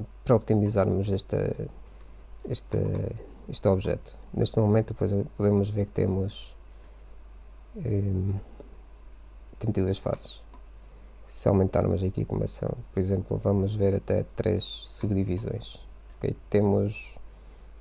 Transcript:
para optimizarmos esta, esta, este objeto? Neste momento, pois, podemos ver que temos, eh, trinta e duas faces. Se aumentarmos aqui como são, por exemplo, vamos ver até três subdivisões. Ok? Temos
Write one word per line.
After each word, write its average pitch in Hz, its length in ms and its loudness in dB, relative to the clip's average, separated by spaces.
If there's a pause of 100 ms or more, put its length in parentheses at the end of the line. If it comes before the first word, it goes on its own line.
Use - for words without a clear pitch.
(240)
para 123 120 6
optimizarmos 104 760 4
esta, 98 420 0 (960)
esta, - 300 -2 (720)
este - 200 0
objeto? - 500 2 (140)
Neste - 260 0
momento, 110 360 6
pois, 98 180 2 (240)
podemos 101 320 4
ver 101 180 0
que - 60 -8
temos, 95 640 -2 (1200)
eh, 98 580 2 (1200)
trinta 107 220 0
e - 20 6
duas 95 160 2
faces. - 440 -4 (840)
Se - 220 -2
aumentarmos 95 540 4
aqui 98 220 0
como - 240 -2
são, - 220 -4 (220)
por - 60 -2
exemplo, 98 380 0
vamos 101 380 2
ver 98 200 4
até 98 300 2 (120)
três 98 280 2
subdivisões. - 1200 -2 (320)
Ok? - 200 -2 (120)
Temos 101 720 4 (640)